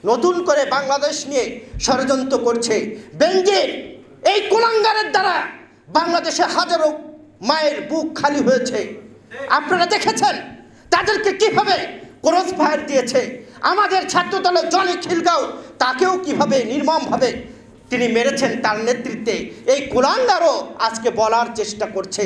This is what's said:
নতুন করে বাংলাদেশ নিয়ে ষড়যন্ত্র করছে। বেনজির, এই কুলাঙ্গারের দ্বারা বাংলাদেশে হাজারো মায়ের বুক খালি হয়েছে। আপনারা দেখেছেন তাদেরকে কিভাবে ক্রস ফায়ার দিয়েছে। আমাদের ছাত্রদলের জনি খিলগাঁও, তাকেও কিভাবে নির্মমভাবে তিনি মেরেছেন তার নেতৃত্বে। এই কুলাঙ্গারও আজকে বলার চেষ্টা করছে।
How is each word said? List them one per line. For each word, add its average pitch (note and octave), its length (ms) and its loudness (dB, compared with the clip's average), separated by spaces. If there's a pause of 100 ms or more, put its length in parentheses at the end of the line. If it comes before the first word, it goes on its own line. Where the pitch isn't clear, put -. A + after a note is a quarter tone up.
নতুন B3 300 2 (100)
করে D4 200 4
বাংলাদেশ C#4 520 -2 (100)
নিয়ে C4+ 180 0 (360)
ষড়যন্ত্র C4 560 0
করছে। A#3 380 0 (380)
বেনজির, F#4 560 2 (600)
এই G4+ 80 2 (100)
কুলাঙ্গারের A4 600 2
দ্বারা F#4+ 240 2 (540)
বাংলাদেশে E4 540 0
হাজারো E4+ 440 2 (540)
মায়ের D4+ 360 2 (120)
বুক D#4 260 -2
খালি D4 240 0
হয়েছে। A#3 400 2 (720)
আপনারা E4+ 360 2
দেখেছেন G4+ 500 0 (540)
তাদেরকে G4 440 2
কিভাবে G4 440 2 (440)
ক্রস F4 360 2
ফায়ার D4+ 300 2
দিয়েছে। C4 340 2 (400)
আমাদের F#4 480 2
ছাত্রদলের F4+ 600 0
জনি F4+ 320 2
খিলগাঁও, E4 420 0 (360)
তাকেও B3+ 380 2
কিভাবে C#4 460 0
নির্মমভাবে C4+ 680 0 (600)
তিনি A#3+ 180 0
মেরেছেন A#3+ 440 0 (100)
তার G3+ 180 0
নেতৃত্বে। A3+ 560 -2 (300)
এই C#4+ 220 2
কুলাঙ্গারও E4+ 680 2 (240)
আজকে A3+ 320 -2
বলার A3 440 2
চেষ্টা G#3+ 300 -6
করছে। G3+ 400 -6